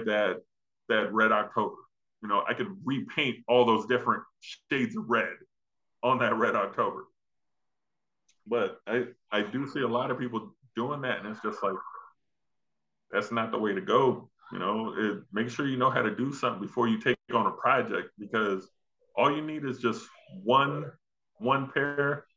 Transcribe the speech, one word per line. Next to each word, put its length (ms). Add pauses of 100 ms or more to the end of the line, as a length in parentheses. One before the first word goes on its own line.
that, 380 (480)
that 240
Red 180
October. 440 (460)
You 60
know, 180
I 60
can 320
repaint 540 (100)
all 160
those 220
different 380 (160)
shades 540
of 140
red 240 (680)
on 160
that 180
Red 180
October." 520 (1400)
But 400
I, 200 (260)
I 100
do 240
see 140
a 80
lot 220
of 80
people 360 (220)
doing 240
that, 200
and 80
it's 120
just 220
like, 140 (1300)
that's 220
not 200
the 60
way 140
to 80
go. 480 (240)
You 60
know, 400
it, 240 (100)
make 160
sure 180
you 120
know 100
how 140
to 120
do 160
something 300
before 280
you 120
take 160 (160)
on 140
a 60
project, 640
because 500 (480)
all 180
you 60
need 240
is 140
just 280 (360)
one, 500 (460)
one 340
pair 540 (100)